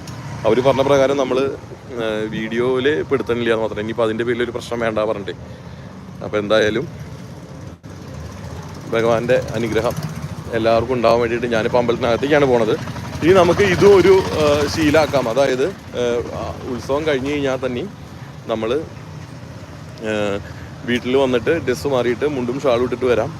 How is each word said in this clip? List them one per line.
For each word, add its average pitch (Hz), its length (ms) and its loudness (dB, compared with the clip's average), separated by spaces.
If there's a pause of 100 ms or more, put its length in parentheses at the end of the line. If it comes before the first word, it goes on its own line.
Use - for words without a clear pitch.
(480)
അവർ 113 100 6 (100)
പറഞ്ഞ 131 220 4
പ്രകാരം 139 340 4
നമ്മൾ, 127 140 0 (680)
ഏഹ്, 107 200 -2 (120)
വീഡിയോയിൽ 120 520 0 (220)
പെടുത്തണില്ല 120 440 0
എന്ന് 110 120 0
മാത്രം. 104 200 -4
ഇനിയിപ്പോൾ 113 220 0
അതിൻ്റെ 110 200 0
പേരിലൊരു 117 280 -2
പ്രശ്നം 117 300 -6
വേണ്ട 107 140 0 (100)
പറഞ്ഞിട്ട്. 98 260 -6 (920)
അപ്പോൾ 104 180 -4
എന്തായാലും 110 420 2 (2000)
ഭഗവാന്റെ 113 420 2 (220)
അനുഗ്രഹം 110 380 0 (640)
എല്ലാവർക്കും 113 400 2
ഉണ്ടാവാൻ 117 240 4
വേണ്ടിയിട്ട് 120 320 0
ഞാനിപ്പോൾ 117 280 2
അമ്പലത്തിനകത്തേക്കാണ് 120 680 2
പോണത്. 117 220 4 (500)
ഇനി 170 180 8
നമുക്ക് 175 220 4 (100)
ഇതും 175 260 8
ഒരു, 185 140 8 (280)
ഏഹ്, 147 320 4
ശീലാക്കാം. 143 600 2
അതായത്, 131 320 2 (360)
ഏഹ്, 120 200 0 (180)
ആ - 20 -6 (300)
ഉത്സവം 139 380 -2
കഴിഞ്ഞ് 143 240 0
കഴിഞ്ഞാൽ 135 320 0
തന്നെ 123 180 -2 (680)
നമ്മൾ, 110 200 -2 (1400)
ഏഹ്, 104 280 -2 (520)
വീട്ടിൽ 123 340 0
വന്നിട്ട് 127 300 2 (140)
ഡ്രസ്സ് 131 260 0
മാറിയിട്ട് 123 420 2
മുണ്ടും 123 300 -2
ഷാളും 123 220 4
ഇട്ടിട്ട് 123 240 0
വരാം. 117 280 2